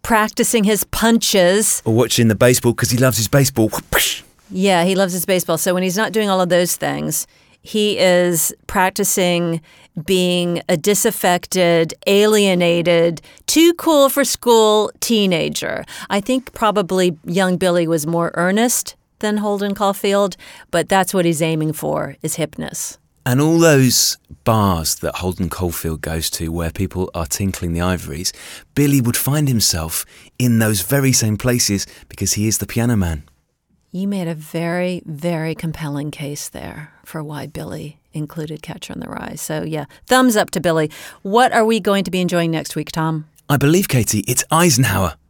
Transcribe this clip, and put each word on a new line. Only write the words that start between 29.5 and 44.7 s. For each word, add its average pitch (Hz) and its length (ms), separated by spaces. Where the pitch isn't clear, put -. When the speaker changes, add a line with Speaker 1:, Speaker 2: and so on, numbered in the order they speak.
Speaker 2:
in 120 220
those 107 220
very 135 300
same 110 240
places 117 500
because - 260
he 104 140
is 110 100
the 101 80
piano 117 300
man. 82 280
Speaker 1:
You 190 180
made 185 200
a 165 60
very, 170 680
very 160 500
compelling 151 560
case 147 380
there - 440
for - 180
why 147 240
Billy 151 520
included 151 480
Catcher - 320
in - 60
the - 80
Rye. - 280
So, 156 260
yeah, 156 220
thumbs 254 300
up 190 160
to 185 80
Billy. 160 300
What 226 300
are 226 120
we 226 160
going 196 240
to 190 60
be 185 100
enjoying 170 300
next 160 260
week, 156 160
Tom? 160 340
Speaker 2:
I 147 100
believe, 160 300
Katie, 110 380
it's - 240
Eisenhower 117 640